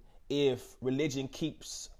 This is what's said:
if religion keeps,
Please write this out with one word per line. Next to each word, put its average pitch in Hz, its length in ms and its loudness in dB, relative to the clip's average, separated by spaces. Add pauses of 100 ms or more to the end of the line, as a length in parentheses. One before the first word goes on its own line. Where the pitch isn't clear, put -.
(300)
if 139 500 2
religion 135 460 2
keeps, - 640 -6 (120)